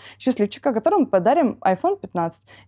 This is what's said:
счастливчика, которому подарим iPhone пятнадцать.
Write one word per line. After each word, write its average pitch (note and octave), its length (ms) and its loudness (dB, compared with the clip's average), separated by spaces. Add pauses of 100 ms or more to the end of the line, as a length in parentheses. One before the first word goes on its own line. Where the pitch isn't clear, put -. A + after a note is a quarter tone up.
(180)
счастливчика, B3 560 -2
которому D#4+ 320 2
подарим B3 580 2
iPhone B3 340 0
пятнадцать. - 440 -6 (260)